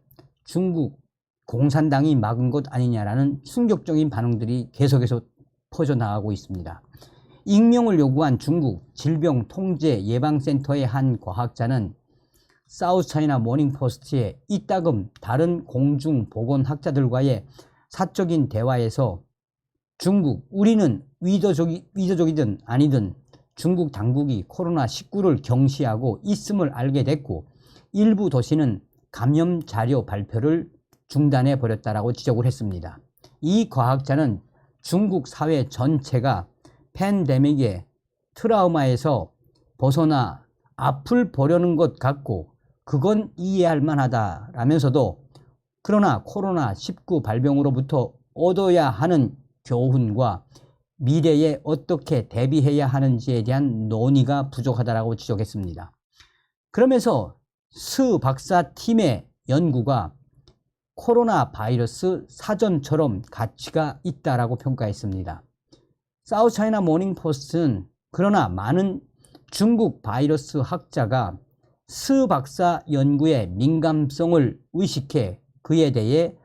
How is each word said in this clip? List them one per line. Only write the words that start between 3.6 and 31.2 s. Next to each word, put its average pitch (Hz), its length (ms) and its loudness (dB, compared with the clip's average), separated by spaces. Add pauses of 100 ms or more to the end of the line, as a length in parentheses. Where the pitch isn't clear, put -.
반응들이 120 640 -4
계속해서 123 480 2 (480)
퍼져나가고 107 640 -2
있습니다. 87 480 -10 (680)
익명을 226 480 4
요구한 139 420 2
중국 143 540 -2
질병통제예방센터의 143 1900 -2
한 127 320 0
과학자는 117 800 -4 (720)
사우스 180 400 0
차이나 151 320 0
모닝포스트의 131 1120 -2
이따금 165 600 -2 (120)
다른 165 420 -2
공중보건학자들과의 135 1800 0 (420)
사적인 170 640 -2
대화에서 113 720 -2 (760)
중국, 175 540 0
우리는 196 540 2 (160)
위도적이-, 175 720 0
위도적이든 160 720 0
아니든 127 500 2 (400)
중국 170 380 0
당국이 123 560 0
코로나 170 360 -2
십구를 185 560 -2
경시하고 127 800 0
있음을 196 500 -2
알게 135 320 0
됐고, 131 420 -4 (460)
일부 208 360 4
도시는 131 520 2 (280)
감염 160 560 0
자료 120 400 -2
발표를 117 640 -2 (380)
중단해버렸다라고 127 1040 0